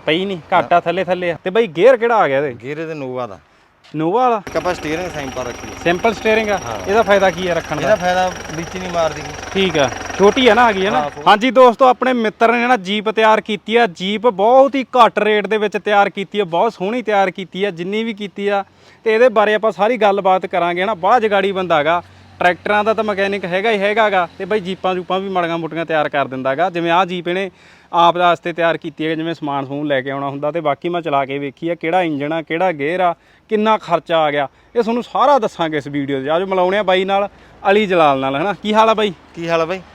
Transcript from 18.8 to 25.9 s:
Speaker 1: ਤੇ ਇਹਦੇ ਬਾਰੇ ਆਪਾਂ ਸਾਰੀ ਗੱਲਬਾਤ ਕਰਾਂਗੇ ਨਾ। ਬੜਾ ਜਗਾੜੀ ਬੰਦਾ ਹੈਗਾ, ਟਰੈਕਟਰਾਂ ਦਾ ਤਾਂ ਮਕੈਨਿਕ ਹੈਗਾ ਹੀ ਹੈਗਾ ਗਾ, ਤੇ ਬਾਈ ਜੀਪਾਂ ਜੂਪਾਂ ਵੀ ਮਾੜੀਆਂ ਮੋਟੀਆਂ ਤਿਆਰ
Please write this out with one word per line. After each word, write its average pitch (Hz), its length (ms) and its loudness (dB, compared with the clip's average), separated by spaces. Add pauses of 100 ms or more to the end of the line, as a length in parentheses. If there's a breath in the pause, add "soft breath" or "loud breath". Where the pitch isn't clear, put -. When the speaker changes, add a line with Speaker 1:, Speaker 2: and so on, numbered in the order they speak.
Speaker 1:
ਤੇ 220 100 2
ਇਹਦੇ 240 140 6
ਬਾਰੇ 214 260 2
ਆਪਾਂ 214 180 0
ਸਾਰੀ 208 240 0
ਗੱਲਬਾਤ 190 500 2
ਕਰਾਂਗੇ 175 380 -2
ਨਾ। 220 100 -2
ਬੜਾ 202 260 2
ਜਗਾੜੀ 202 320 0
ਬੰਦਾ 180 240 0
ਹੈਗਾ, 165 260 0 (360 soft breath)
ਟਰੈਕਟਰਾਂ 196 460 0
ਦਾ 220 100 2
ਤਾਂ 214 100 -2
ਮਕੈਨਿਕ 196 400 -2
ਹੈਗਾ 190 260 -2
ਹੀ 214 80 0
ਹੈਗਾ 208 320 2
ਗਾ, 180 180 0 (100)
ਤੇ 190 60 -8
ਬਾਈ 214 160 -2
ਜੀਪਾਂ 185 340 -4
ਜੂਪਾਂ 180 260 -4
ਵੀ 196 80 -8
ਮਾੜੀਆਂ 170 300 -2
ਮੋਟੀਆਂ 160 280 -6
ਤਿਆਰ 156 220 0